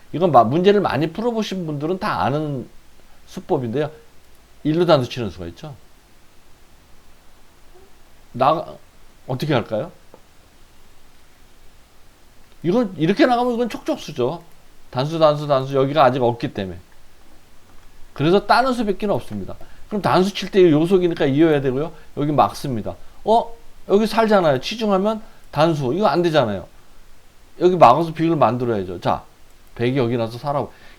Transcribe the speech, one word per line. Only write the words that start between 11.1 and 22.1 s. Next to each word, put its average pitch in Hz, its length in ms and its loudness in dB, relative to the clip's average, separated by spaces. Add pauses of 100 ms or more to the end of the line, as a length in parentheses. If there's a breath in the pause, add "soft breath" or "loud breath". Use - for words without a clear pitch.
이건 190 340 0
이렇게 185 280 2
나가면 247 280 2
이건 233 160 -2
촉촉수죠. 170 760 -6 (460)
단수, 151 300 -4
단수, 151 260 4
단수. 135 300 0
여기가 139 280 4
아직 127 200 4
없기 117 300 -2
때문에. 92 260 -8 (1300)
그래서 175 340 2
따는 240 260 4
수밖에 214 320 -4
없습니다. 143 500 -4 (320 soft breath)
그럼 208 140 -6
단수 180 320 2
칠 190 160 -8
때 180 220 6
요속이니까 170 560 2
이어야 147 340 4
되고요. 139 300 -2 (260 soft breath)